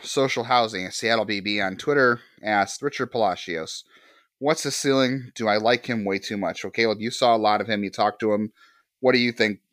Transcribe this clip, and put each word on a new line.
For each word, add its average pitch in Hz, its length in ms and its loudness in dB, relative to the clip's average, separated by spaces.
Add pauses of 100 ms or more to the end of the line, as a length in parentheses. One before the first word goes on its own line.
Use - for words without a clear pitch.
Social 135 400 0
Housing, 113 480 0
Seattle 113 340 0
B 104 140 -4
B 104 220 -2
on 95 160 -4
Twitter 131 420 2 (240)
asked, 101 380 0
"Richard 135 260 -4
Palacios, 95 760 -4 (540)
what's 151 240 0
his 139 120 -4
ceiling? 135 600 0
Do 113 120 -2
I 104 100 4
like 117 280 2
him 113 200 -4
way 98 140 -2
too 107 180 -8
much?" 90 260 -6
Well, 98 80 -10
Caleb, 110 280 0
you 110 120 -6
saw 120 240 2
a - 20 4
lot 107 240 2
of 101 60 -6
him. 104 160 -2
You 98 60 -4
talked 104 300 -2
to 107 140 2
him. 104 180 -2 (480)
What 127 140 4
do 127 60 6
you 120 120 2
think 110 300 0 (120)